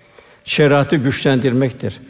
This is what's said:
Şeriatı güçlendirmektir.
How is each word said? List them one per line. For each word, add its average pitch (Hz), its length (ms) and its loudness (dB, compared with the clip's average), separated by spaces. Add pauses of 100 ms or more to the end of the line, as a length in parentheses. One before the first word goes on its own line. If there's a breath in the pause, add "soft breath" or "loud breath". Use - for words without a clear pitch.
(440 soft breath)
Şeriatı 143 520 2
güçlendirmektir. 127 1120 -2